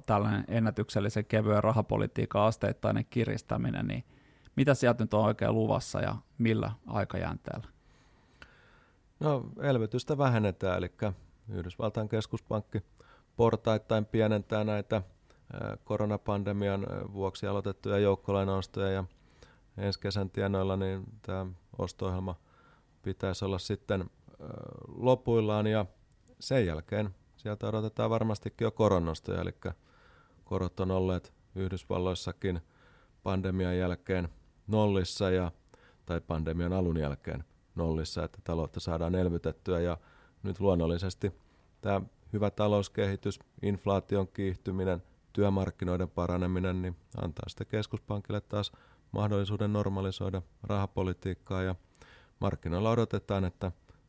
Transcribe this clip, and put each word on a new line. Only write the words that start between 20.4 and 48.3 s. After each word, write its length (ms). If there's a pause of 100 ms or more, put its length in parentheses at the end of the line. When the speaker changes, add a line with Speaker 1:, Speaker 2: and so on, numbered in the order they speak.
Speaker 2:
niin 280 (180)
tää 240 (320)
osto-ohjelma 560 (680)
pitäisi 420
olla 140
sitten, 420
ää, 480 (400)
lopuillaan, 800
ja 200 (540)
sen 260
jälkeen 480 (220)
sieltä 320
odotetaan 420
varmastikin 540
jo 60
koronnostoja, 680
elikkä 340 (680)
korot 360
on 100
olleet 420 (220)
Yhdysvalloissakin 1080 (600)
pandemian 560
jälkeen 500 (380)
nollissa 640
ja, 220 (540)
tai 140
pandemian 520
alun 240
jälkeen 480 (300)
nollissa, 500
että 200
taloutta 360
saadaan 340
elvytettyä, 640
ja 160 (460)
nyt 180
luonnollisesti 720 (480)
tää 200 (320)
hyvä 180
talouskehitys, 920 (220)
inflaation 640
kiihtyminen, 760 (300)
työmarkkinoiden 800
paraneminen, 720
niin 140 (200)
antaa 320
sitten 180
keskuspankille 760